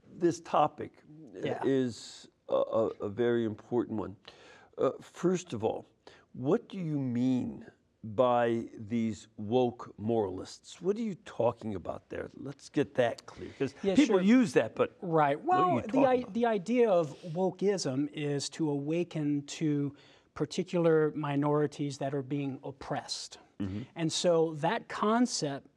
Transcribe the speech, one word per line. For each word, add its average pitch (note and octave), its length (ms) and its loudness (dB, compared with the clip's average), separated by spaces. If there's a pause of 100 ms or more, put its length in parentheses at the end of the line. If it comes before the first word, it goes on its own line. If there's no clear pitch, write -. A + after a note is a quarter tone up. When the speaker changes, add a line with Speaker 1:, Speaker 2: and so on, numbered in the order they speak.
(180)
Speaker 1:
this E3+ 240 0
topic, - 500 0 (440)
uh, F#2 100 -12
Speaker 2:
Yeah. B2+ 200 -4
Speaker 1:
is C3 600 0 (220)
a, - 40 0
a, G2+ 360 2 (120)
a G#2+ 80 -4
very A#2 360 0
important G#2+ 540 -4
one. F#2+ 160 -8 (600)
Uh, C3 140 0 (100)
first - 520 -2
of G#2+ 100 -4
all, - 220 -2 (480)
what D3+ 360 -2
do G3+ 80 -12
you D#3 220 -4
mean B2 680 -2 (380)
by A#2 600 2 (240)
these A2+ 400 -2 (100)
woke A#2+ 600 0
moralists? G#2 840 -4
What F#3+ 160 -2
are A#3+ 40 -6
you G#3 140 -4 (100)
talking A2+ 500 -2
about - 340 -10
there? - 280 -8
Let's C3 320 -14
get - 260 -2
that A#2 300 0
clear, - 240 -14 (100)
'cause C3+ 140 -2 (100)
Speaker 2:
Yeah, G3 120 0
Speaker 1:
people A#3 220 6
Speaker 2:
sure. F3+ 60 4
Speaker 1:
use A3 300 6
that, A#2 220 2
but - 260 0
Speaker 2:
Right. D#3+ 420 2
Speaker 1:
what F4+ 160 4
are F#4 80 4
Speaker 2:
Well, F4 80 2
Speaker 1:
you - 60 0
Speaker 2:
the - 60 -10
Speaker 1:
talking C4+ 180 4
Speaker 2:
i-, B3+ 100 4
Speaker 1:
about? B3 180 -4
Speaker 2:
the A#3 120 0
idea A3+ 440 2
of E3+ 260 2 (180)
wokeism F3+ 800 0
is C#3+ 360 -2
to D#3 200 -2
awaken D3 720 -2 (160)
to C#3+ 340 0 (400)
particular D#3+ 840 2
minorities D3 800 0
that C#3 160 -4
are C#3 100 -2
being C#3 400 -4
oppressed. - 760 -10 (240)
Speaker 1:
Mm-hmm. G2+ 200 -4 (140)
Speaker 2:
And D#3+ 160 -2
so E3 480 2
that G3 280 -2
concept G#3 880 0